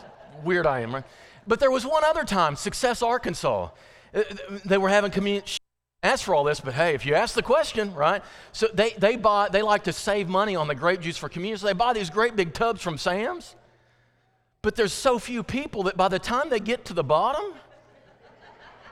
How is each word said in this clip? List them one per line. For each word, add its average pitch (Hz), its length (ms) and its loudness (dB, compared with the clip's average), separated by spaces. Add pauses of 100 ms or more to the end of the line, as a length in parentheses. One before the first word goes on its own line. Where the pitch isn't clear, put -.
(440)
weird 175 240 2
I 131 140 0
am, 117 120 -6
right? 131 120 -8 (420)
But 226 140 0
there 269 100 4
was 254 140 0
one 302 180 2
other 311 220 2
time, 165 320 0
Success, 233 440 -2
Arkansas. 165 680 -2 (440)
Uh, 214 100 0 (420)
they 196 120 4
were 190 120 2
having 202 200 4
commun-, 202 320 -2 (680)
ask 247 160 2
for 196 100 0
all 143 100 4
this, 147 160 2
but 131 140 -8
hey, 156 220 2
if 123 100 -6
you 143 100 2
ask 214 200 2
the 240 80 0
question, 226 500 0
right? 165 300 0 (280)
So 220 220 0
they, 214 180 2
they 214 240 2
buy, 208 340 4
they 190 120 2
like 208 220 2
to 175 100 -2
save 202 340 -2
money 190 280 2
on 151 120 0
the 147 80 -2
grape 175 260 0
juice 165 160 -6
for 147 120 -10
communion, 196 300 -6
so 208 80 -2
they 196 60 2
buy 233 200 0
these 202 160 -2
great 220 260 0
big 175 180 0
tubs 226 280 -2
from 160 160 -4
Sam's. 220 580 -4 (1040)
But 214 140 0
there's 208 180 2
so 254 260 2
few 240 240 -6
people 247 400 -6
that 185 120 0
by 185 120 2
the 185 120 0
time 262 300 -2
they 240 100 0
get 226 260 -4
to 202 80 -14
the 170 100 -2
bottom, 240 500 0 (1400)